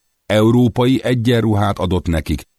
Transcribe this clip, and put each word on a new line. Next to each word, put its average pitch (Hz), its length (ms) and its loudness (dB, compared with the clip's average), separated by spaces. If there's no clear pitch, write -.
európai 120 760 2
egyenruhát 113 760 0
adott 90 280 -2
nekik, 80 360 -4